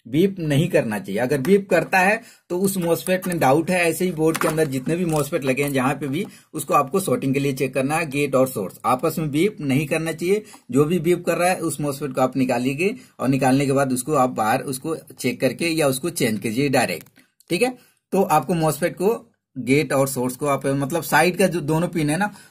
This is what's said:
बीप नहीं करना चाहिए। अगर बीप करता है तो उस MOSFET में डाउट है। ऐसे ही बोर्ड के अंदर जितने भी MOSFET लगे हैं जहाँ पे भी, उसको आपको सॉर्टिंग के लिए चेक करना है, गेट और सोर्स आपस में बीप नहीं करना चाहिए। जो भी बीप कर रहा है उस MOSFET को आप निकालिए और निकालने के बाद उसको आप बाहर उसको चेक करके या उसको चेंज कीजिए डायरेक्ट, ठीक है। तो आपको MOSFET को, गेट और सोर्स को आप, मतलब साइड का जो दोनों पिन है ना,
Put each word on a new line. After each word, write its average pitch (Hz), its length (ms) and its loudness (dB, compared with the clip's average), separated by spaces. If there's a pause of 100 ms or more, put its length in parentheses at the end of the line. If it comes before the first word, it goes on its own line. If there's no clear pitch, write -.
बीप 175 340 2
नहीं 151 280 2
करना 120 300 0
चाहिए। 98 220 -4
अगर 131 200 0
बीप 196 300 4
करता - 300 2
है 214 200 2 (300)
तो 175 80 -2
उस 196 200 0
MOSFET 170 500 0
में 175 100 -2
डाउट 160 320 4
है। 185 100 2
ऐसे 165 240 0
ही 180 80 0
बोर्ड 160 260 2
के 170 100 0
अंदर 156 200 2
जितने 135 280 -2
भी 180 100 -2
MOSFET 151 380 -2
लगे 131 180 0
हैं 143 100 -2
जहाँ 135 220 0
पे 143 140 -6
भी, 156 160 -4 (300)
उसको 170 200 -2
आपको 147 260 2
सॉर्टिंग 135 340 0
के 143 60 0
लिए 143 140 0
चेक 135 200 -2
करना 139 220 0
है, 170 120 -2
गेट 143 260 0
और 127 140 4
सोर्स 98 380 -6
आपस 127 320 0
में 156 120 -2
बीप 170 320 0
नहीं 143 240 0
करना 160 260 -2
चाहिए। 175 300 0 (280)
जो 135 140 4
भी 170 160 0
बीप 170 260 0
कर 165 120 2
रहा 175 120 2
है 185 100 -2
उस 165 200 -4
MOSFET 143 340 -4
को 139 60 -2
आप 127 160 0
निकालिए 135 580 0 (240)
और 123 100 -2
निकालने 135 380 2
के 135 80 0
बाद 135 180 2
उसको 127 240 -2
आप 226 160 2
बाहर - 320 0
उसको 147 320 -6
चेक - 440 -6
करके 135 300 0
या 160 180 0
उसको 135 240 -2
चेंज 110 280 -2
कीजिए 123 300 -2
डायरेक्ट, 101 360 0 (440)
ठीक 190 120 0
है। 254 140 0 (360)
तो 190 120 2
आपको 156 320 2
MOSFET 160 380 0
को, 202 200 0 (420)
गेट 135 360 2
और 135 160 2
सोर्स 127 280 -4
को 147 100 -6
आप, 139 200 -2
मतलब 139 360 -2
साइड 165 360 2
का 196 80 6
जो 170 160 -2
दोनों 160 260 0
पिन 156 220 0
है 151 80 0
ना, 202 80 0 (240)